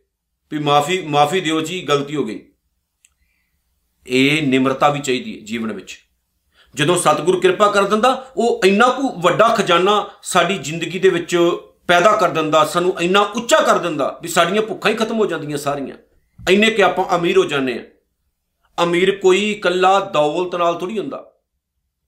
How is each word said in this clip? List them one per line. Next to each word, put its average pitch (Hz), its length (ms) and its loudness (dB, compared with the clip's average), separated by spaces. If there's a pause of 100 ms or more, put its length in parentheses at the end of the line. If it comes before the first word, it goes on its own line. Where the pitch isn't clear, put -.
(520)
ਵੀ, 151 80 -6
"ਮਾਫੀ, 147 420 2
ਮਾਫੀ 147 400 2
ਦਿਓ 156 200 -2
ਜੀ, 175 200 -8
ਗਲਤੀ 143 340 -2
ਹੋ 135 80 -2
ਗਈ।" 107 280 -12 (1600)
ਇਹ 139 380 2
ਨਿਮਰਤਾ 131 420 2
ਵੀ 143 100 -4
ਚਾਹੀਦੀ 123 400 -6
ਹੈ 107 60 -20
ਜੀਵਨ 110 260 -8
ਵਿੱਚ। - 280 -14 (760)
ਜਦੋਂ 151 200 2
ਸਤਿਗੁਰੂ 151 440 2
ਕਿਰਪਾ 196 320 2
ਕਰ 202 120 2
ਦਿੰਦਾ, 220 540 0
ਉਹ 233 280 0
ਇੰਨਾ 202 220 4
ਕੁ 262 340 -4
ਵੱਡਾ 175 260 4
ਖਜ਼ਾਨਾ 196 600 0 (140)
ਸਾਡੀ 180 340 0
ਜ਼ਿੰਦਗੀ 165 420 -8
ਦੇ 185 100 4
ਵਿੱਚ 170 280 -2 (500)
ਪੈਦਾ 175 240 4
ਕਰ 175 180 2
ਦਿੰਦਾ, 151 360 2
ਸਾਨੂੰ 175 360 -2
ਇੰਨਾ 180 180 2
ਉੱਚਾ 226 420 0
ਕਰ 214 160 2
ਦਿੰਦਾ 156 440 -4
ਵੀ 165 60 -12
ਸਾਡੀਆਂ 180 340 0
ਭੁੱਖਾਂ 208 300 -4
ਹੀ 220 60 -4
ਖਤਮ 220 220 -4
ਹੋ 208 60 0
ਜਾਂਦੀਆਂ 147 320 -6
ਸਾਰੀਆਂ। 139 380 -8 (540)
ਇੰਨੇ 208 220 4
ਕਿ 208 120 2
ਆਪਾਂ 180 340 0
ਅਮੀਰ 180 200 0
ਹੋ 180 80 4
ਜਾਂਦੇ 135 280 -4
ਹਾਂ। 101 100 -10 (1000)
ਅਮੀਰ 180 320 2
ਕੋਈ 196 360 2
ਇਕੱਲਾ 185 480 2
ਦੌਲਤ 165 560 -2
ਨਾਲ 170 240 -2
ਥੋੜ੍ਹੀ 190 200 -8
ਹੁੰਦਾ, - 320 -12 (760)